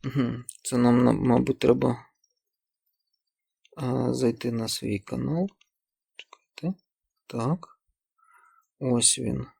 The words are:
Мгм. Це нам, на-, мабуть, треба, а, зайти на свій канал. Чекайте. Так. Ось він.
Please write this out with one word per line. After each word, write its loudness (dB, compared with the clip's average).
Мгм. -2
Це -4
нам, 6
на-, 4
мабуть, 2
треба, 2
а, -2
зайти -2
на -4
свій -4
канал. -4
Чекайте. -12
Так. -6
Ось 2
він. -4